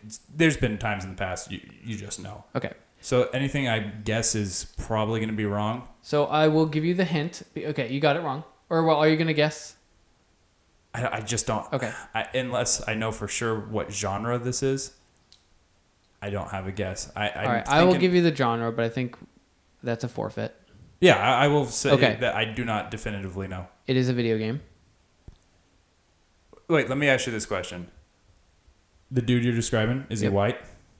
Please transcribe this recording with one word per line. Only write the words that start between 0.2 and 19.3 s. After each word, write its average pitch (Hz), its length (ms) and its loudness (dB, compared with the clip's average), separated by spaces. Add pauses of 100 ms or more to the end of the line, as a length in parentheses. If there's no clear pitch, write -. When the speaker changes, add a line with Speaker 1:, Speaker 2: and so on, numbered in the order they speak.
Speaker 1:
there's 156 240 2
been 107 200 0
times 104 260 -4
in 95 80 -10
the 92 60 -14
past 92 340 -6
you, 95 80 -10 (240)
you 110 140 -8
just 101 240 -10
know. 101 240 -14 (100)
Speaker 2:
Okay. - 160 -6 (300)
Speaker 1:
So 127 320 2
anything 135 340 -2
I 110 120 2
guess 107 540 -2
is 101 460 -4
probably 110 400 -2
gonna 110 140 -2
be 107 120 -2
wrong. 107 420 -2 (140)
Speaker 2:
So 147 240 0
I 156 220 2
will 160 180 4
give 156 200 -2
you 175 100 2
the 190 100 2
hint. 160 380 -4 (100)
Be-, 147 140 -8
okay, 143 240 -4
you 135 80 -2
got 143 160 4
it 170 60 -2
wrong. 151 220 -6 (260)
Or, 165 160 2
well, 156 120 6
are 156 120 6
you 156 80 6
gonna 165 160 2
guess? 147 420 0 (1160)
Speaker 1:
I, 120 240 -2
I 107 40 -4
just 113 240 -2
don't. 107 280 -4
Speaker 2:
Okay. 123 180 -2 (240)
Speaker 1:
I, 110 180 -2
unless 123 540 -2
I 110 80 -2
know 110 160 -2
for 104 160 -6
sure 113 320 -2
what 104 320 -6
genre 104 480 -2
this 123 240 -4
is, 135 300 -2 (1300)
I 101 100 -8
don't 101 180 -6
have 95 160 -8
a 95 60 -6
guess. 95 440 -6
I, 104 140 -2
I'm 101 180 -6
Speaker 2:
All 123 60 2
right, 117 160 -2
I 151 140 6
will 185 80 6
Speaker 1:
thinking 180 180 2
Speaker 2:
give 175 60 2
you 175 80 6
the 160 120 2
genre, 117 360 0
but 117 120 -2
I 117 60 0
think 123 260 -4 (680)